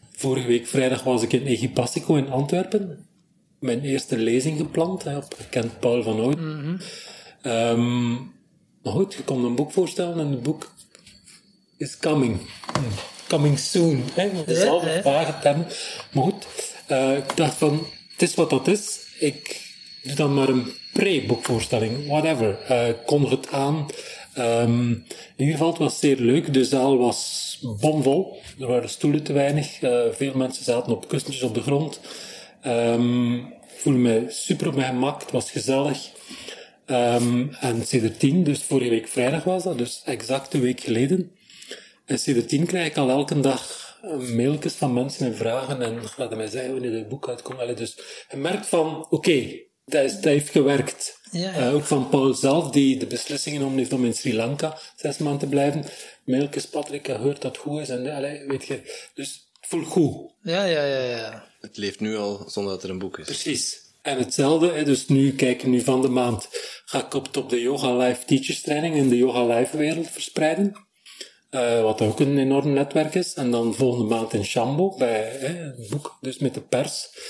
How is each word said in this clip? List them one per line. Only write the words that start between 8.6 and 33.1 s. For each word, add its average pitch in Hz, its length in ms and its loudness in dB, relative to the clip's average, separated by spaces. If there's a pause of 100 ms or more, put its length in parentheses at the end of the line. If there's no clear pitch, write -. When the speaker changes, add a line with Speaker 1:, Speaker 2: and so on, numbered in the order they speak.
Speaker 1:
maar 101 100 -4
goed, 190 220 0
je - 80 -12
kon 127 220 0
een 120 100 0
boek 147 180 -2
voorstellen 175 460 0
en 151 120 0
het 127 120 -2
boek 151 320 -4 (1040)
is - 220 -8
coming. 127 420 2 (880)
Coming 147 300 4
soon. 165 440 4 (100)
Hè? 190 200 0
Dat 165 160 -4
is 165 140 4
Speaker 2:
Ja, 214 60 6
Speaker 1:
al 175 140 4
een 160 100 0
Speaker 2:
ja. 175 100 0
Speaker 1:
vage 151 360 2
term. 147 280 4 (460)
Maar 135 100 2
goed, 202 240 0 (400)
eh, 135 300 2
ik 139 200 -4
dacht 151 200 2
van, 151 300 2 (260)
het - 100 0
is 175 120 2
wat 160 160 4
dat 135 180 2
is. - 380 0 (120)
Ik - 420 -4 (420)
doe 135 120 -8
dan 143 200 2
maar 135 140 4
een 127 240 0 (200)
pre-boekvoorstelling, 117 1120 0
whatever. 143 560 0
Eh, 120 260 2
ik 113 80 0 (100)
kondig 143 240 4
het 131 180 0
aan. 143 380 0 (480)
Ehm, 120 560 2
in 110 140 -2 (320)
ieder 147 180 2
geval, 160 140 2
het 165 100 0
was 151 200 0
zeer 139 180 4
leuk. 135 380 4
De 131 100 6
zaal 135 340 4
was - 600 -2 (220)
bomvol. 151 600 2 (200)
Er - 60 -6
waren 120 220 0
stoelen 147 340 0
te 147 100 -6
weinig. 143 500 0
Eh, 123 280 4
veel 135 260 -4
mensen 131 280 -2
zaten 120 280 0
op - 160 -4
kussentjes 135 340 -4
op 117 120 -2
de 120 80 -2
grond. 143 380 -2 (600)
Ehm, 120 760 2